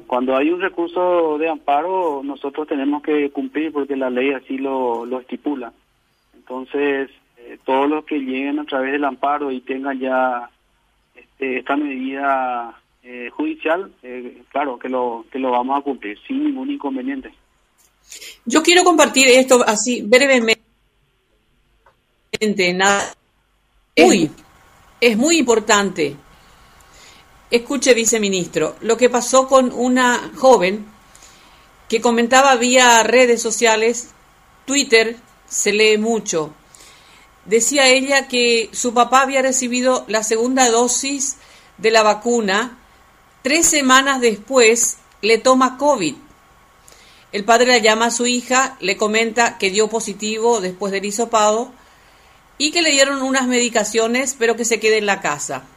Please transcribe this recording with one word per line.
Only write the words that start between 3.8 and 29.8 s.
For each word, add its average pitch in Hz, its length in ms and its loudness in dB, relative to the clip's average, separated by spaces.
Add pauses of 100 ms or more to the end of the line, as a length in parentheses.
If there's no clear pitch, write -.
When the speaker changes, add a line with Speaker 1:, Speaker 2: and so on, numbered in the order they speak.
Speaker 1:
la 131 140 -4
ley 127 220 -2
así 131 260 -8
lo, 127 480 -4
lo 127 160 -8
estipula. 127 500 -8 (640)
Entonces, 135 760 -6 (280)
eh, 117 260 -20
todos 135 260 0
los 156 140 -2
que 151 160 -6
lleguen 135 400 -4
a 147 60 -8
través 135 260 -4
del 143 140 -2
amparo 139 460 -4
y 127 100 -8
tengan 135 380 -8
ya, 127 500 -4 (680)
este, 131 440 -8
esta 139 180 -4
medida, 131 1040 -6 (220)
eh, 123 280 -14
judicial, 160 600 -4 (100)
eh, 123 400 -16 (100)
claro 135 280 -6
que 131 100 -10
lo, 123 420 -4
que 143 80 -10
lo 131 120 -2
vamos 127 280 -2
a 143 40 -6
cumplir 123 340 -8 (100)
sin 135 160 -4
ningún 135 280 -4
inconveniente. 135 600 -8 (1120)
Speaker 2:
Yo 311 200 2
quiero 349 200 6
compartir 285 440 4
esto 254 380 6
así 226 360 -2
brevemente. 247 640 2 (2000)
Nada. 196 300 2 (920)
Speaker 3:
Es 339 140 6
Speaker 2:
Uy, 175 220 2 (680)
es 233 160 4
muy 311 220 2
importante. 202 800 0 (1400)
Escuche, 254 420 2
viceministro, 202 880 0
lo 226 160 0
que 247 120 4
pasó 254 380 0
con 262 260 2
una 247 640 0